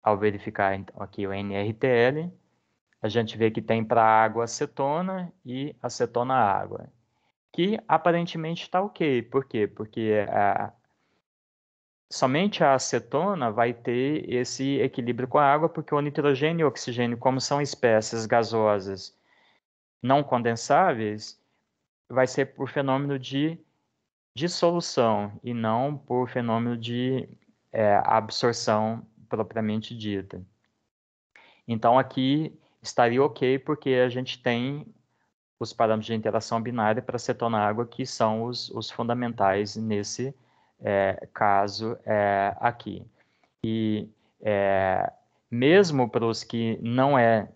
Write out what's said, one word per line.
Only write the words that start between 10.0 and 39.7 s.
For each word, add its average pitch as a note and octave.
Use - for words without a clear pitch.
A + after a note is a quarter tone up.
a... G2+
somente E3
a C#3
acetona C#3
vai A#2+
ter A#2+
esse C3+
equilíbrio B2
com D3
a C#3
água, D3+
porque D#3
o D3
nitrogênio D3
e D#3
o -
oxigênio, A#2+
como C3
são C#3+
espécies A2+
gasosas G#2
não C#3
condensáveis, B2
vai B2+
ser C3+
por C3+
fenômeno C#3
de C#3
dissolução C3
e A#2+
não A#2+
por B2
fenômeno A#2+
de, B2
é, G#2
absorção A2
propriamente A2
dita. G2
Então, A#2
aqui C3+
estaria A#2+
ok, C3+
porque C#3+
a -
gente B2+
tem B2
os A#2
parâmetros A2
de A2+
interação A2
binária A2+
pra -
acetona A#2
água, G#2+
que C3
são A2+
os, A#2+
os A#2
fundamentais A#2